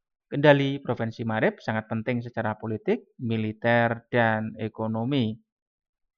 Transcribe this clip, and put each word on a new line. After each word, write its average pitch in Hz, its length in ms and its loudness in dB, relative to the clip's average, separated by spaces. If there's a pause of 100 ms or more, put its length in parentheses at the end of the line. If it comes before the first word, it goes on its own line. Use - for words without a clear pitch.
(280)
Kendali 139 480 4
Provinsi 117 480 -6
Ma'rib 113 400 0
sangat 110 240 -4
penting 117 320 -4
secara 113 400 -4
politik, 113 560 -4
militer, 117 960 0
dan 110 480 2
ekonomi. 110 800 -2 (760)